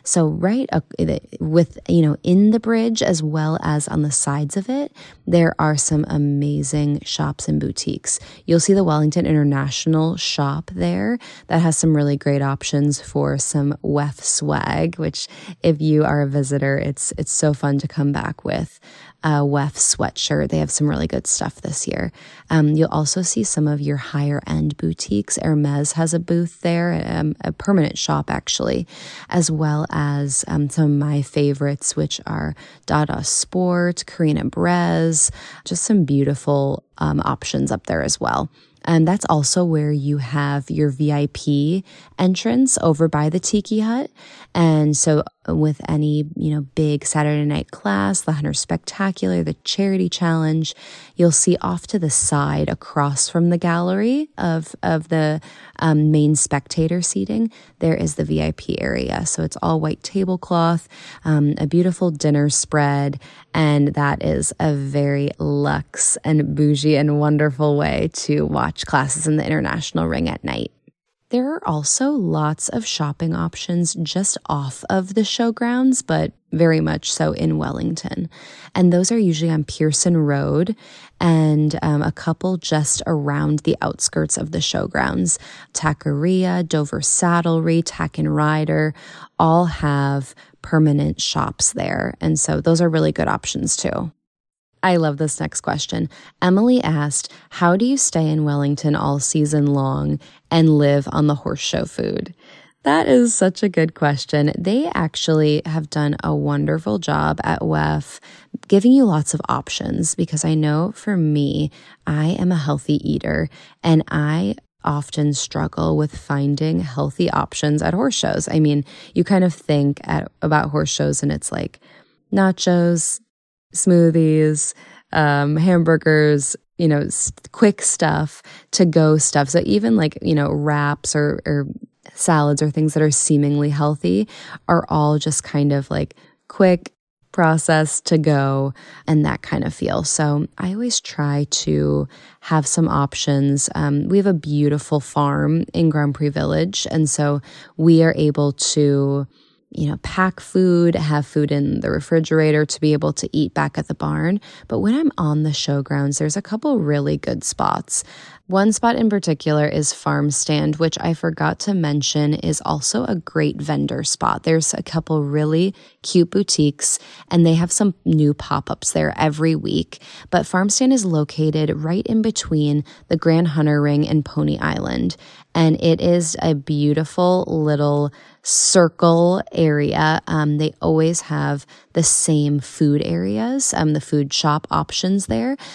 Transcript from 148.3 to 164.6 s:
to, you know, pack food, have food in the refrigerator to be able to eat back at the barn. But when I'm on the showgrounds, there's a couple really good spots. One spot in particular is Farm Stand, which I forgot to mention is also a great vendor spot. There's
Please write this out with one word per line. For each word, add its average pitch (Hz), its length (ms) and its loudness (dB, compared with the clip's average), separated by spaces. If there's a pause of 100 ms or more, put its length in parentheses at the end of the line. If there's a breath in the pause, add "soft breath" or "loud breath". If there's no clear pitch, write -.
to, 139 760 0 (440 soft breath)
you 151 180 -4
know, 147 140 -4
pack - 380 -2
food, 175 540 2
have 151 300 0
food 147 260 -2
in 147 300 0
the - 100 -2
refrigerator 156 760 2
to - 160 -8
be 151 100 4
able 151 220 0
to - 180 -8
eat - 220 -2
back 151 240 -2
at 151 100 -6
the 160 60 -6
barn. 156 440 -2 (300 loud breath)
But - 120 -2
when 208 140 2
I'm 302 220 0
on 151 260 0
the 156 80 0
showgrounds, 143 680 -2
there's 151 180 -2
a 202 60 -4
couple 233 380 -2
really 147 360 0
good - 260 -4
spots. - 640 -2 (440 loud breath)
One 196 240 2
spot 233 240 0
in 226 120 2
particular 156 580 0
is 151 280 -2
Farm 147 360 -2
Stand, 151 460 0
which 160 240 0
I 170 140 0
forgot 160 460 -2
to 208 120 -2
mention 151 640 0
is - 320 -2
also 151 380 -2
a 220 100 -2
great 160 420 -2
vendor 147 480 -4
spot. - 380 -2
There's 160 320 0